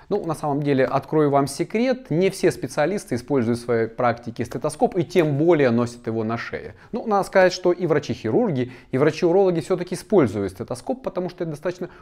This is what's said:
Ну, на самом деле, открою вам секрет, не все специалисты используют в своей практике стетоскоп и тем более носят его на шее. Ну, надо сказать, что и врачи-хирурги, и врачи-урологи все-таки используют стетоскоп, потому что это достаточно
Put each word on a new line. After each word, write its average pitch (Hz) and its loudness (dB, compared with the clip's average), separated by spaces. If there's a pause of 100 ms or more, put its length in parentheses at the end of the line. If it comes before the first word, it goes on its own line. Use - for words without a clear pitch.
Ну, 202 -2
на 160 -4
самом 147 -4
деле, 139 2
открою 143 0
вам 139 2
секрет, 240 -2
не 180 2
все 185 2
специалисты 156 -4
используют 120 0
в - -14
своей 117 0
практике 117 -4
стетоскоп 151 -2
и 170 2
тем 156 2
более 151 4
носят 120 -2
его 113 -2
на 113 -4
шее. - -10 (160)
Ну, 240 -8
надо 202 0
сказать, 185 4
что 180 0
и 180 0
врачи-хирурги, 143 0 (180)
и 131 0
врачи-урологи 170 2
все-таки 175 -4
используют 107 2
стетоскоп, 131 -8
потому 185 -6
что - -8
это 165 -8
достаточно 175 -8 (100)